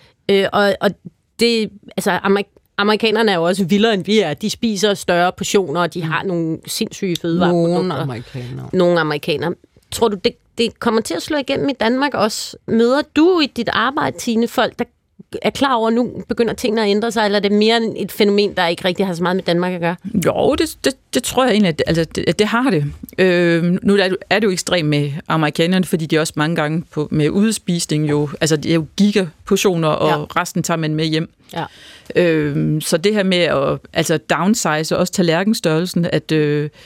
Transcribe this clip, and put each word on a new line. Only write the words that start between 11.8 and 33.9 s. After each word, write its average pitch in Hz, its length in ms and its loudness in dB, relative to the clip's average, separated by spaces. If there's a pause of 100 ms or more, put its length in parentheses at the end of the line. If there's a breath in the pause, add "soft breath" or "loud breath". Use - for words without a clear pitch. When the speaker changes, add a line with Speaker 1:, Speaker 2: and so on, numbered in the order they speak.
Speaker 1:
Danmark 262 340 0
også? - 420 -4 (120)
Møder 240 340 2 (140)
du 339 240 4
i 294 60 2 (100)
dit 233 160 -4
arbejde, 269 460 -2
Tine, 233 300 -2
folk, - 300 -2
der 240 60 -4 (580)
er - 80 0
klar 269 240 0
over, 226 140 0
at 226 60 2
nu 233 340 -2
begynder 233 260 0
tingene 226 280 -2
at 208 80 2
ændre 208 220 0
sig, 214 120 0
eller 202 140 2
er 202 40 2
det 196 100 2
mere 220 280 4 (160)
et - 160 -6
fænomen, 208 440 2
der 180 100 0
ikke 170 180 -4
rigtig 190 220 0
har 185 80 -4
så 165 80 -4
meget 180 140 0
med 185 80 -2
Danmark 180 280 0
at 180 80 -6
gøre? 170 160 -2 (300)
Speaker 3:
Jo, - 280 2
det, 311 300 -2
det, 269 80 2 (220)
det 254 80 0
tror - 220 0
jeg 254 80 2
egentlig, 202 160 4
at, 160 180 -2
altså, 160 180 0
det, - 240 -6
at 165 100 -2
det 208 80 2
har 240 240 0
det. 156 140 0 (340)
Øh, 175 460 2 (180)
nu 196 140 4
er 190 120 2
det, 185 80 -2 (140)
er 185 80 2
det 220 80 2
jo 202 60 2
ekstremt 175 360 0
med 147 240 0 (160)
amerikanerne, 165 560 0
fordi 160 220 -2
de 156 120 0
også 156 180 -2
mange 156 200 -2
gange 156 340 -2
på, 151 200 -6
med 147 200 2
udspisning 175 800 -2
jo, 147 180 0 (120)
altså 156 160 2
det 143 140 -4
er 160 40 4
jo 160 120 0 (100)
gigaportioner, 196 920 0
og 151 200 0
Speaker 1:
Ja. 151 320 -2
Speaker 3:
resten 175 220 -4
tager 170 160 -2
man 156 160 -2
med 156 100 -2
hjem. 160 260 -2 (220)
Speaker 1:
Ja. 170 120 -6 (520 loud breath)
Speaker 3:
Øh, 156 680 2
så - 140 -2
det 196 180 0
her 208 80 0
med 190 160 2
at, 143 400 0 (140)